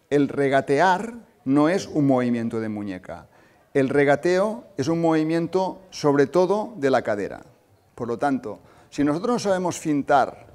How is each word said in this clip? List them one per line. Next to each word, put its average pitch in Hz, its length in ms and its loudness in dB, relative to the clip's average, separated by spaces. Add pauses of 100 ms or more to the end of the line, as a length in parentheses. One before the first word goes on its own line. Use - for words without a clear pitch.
El 143 200 2
regatear 143 840 0 (320)
no 147 240 4
es 190 160 -2
un 147 220 0
movimiento 120 520 0
de 110 100 -4
muñeca. 92 580 -10 (480)
El 135 120 2
regateo 175 760 2 (140)
es 135 100 -2
un 165 120 0
movimiento, 165 920 0
sobre 143 340 4
todo, 185 520 0
de 139 120 0
la 123 140 2
cadera. 101 400 -6 (500)
Por 120 140 -10
lo 117 100 -4
tanto, 123 440 -4 (320)
si 147 100 -2
nosotros 175 300 0
no 226 60 -2
sabemos 185 400 -2
fintar 139 760 0